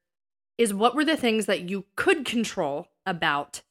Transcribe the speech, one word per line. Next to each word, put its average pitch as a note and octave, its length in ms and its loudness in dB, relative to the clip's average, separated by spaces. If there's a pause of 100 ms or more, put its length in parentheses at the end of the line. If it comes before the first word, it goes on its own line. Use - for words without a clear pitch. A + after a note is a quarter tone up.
(580)
is A3 160 2
what A3+ 220 2
were D4+ 100 2
the D#4 120 2
things A3 280 0
that F3 240 -2
you G3 160 -6 (100)
could E4+ 300 2
control F3 640 -2 (180)
about D#3+ 640 -2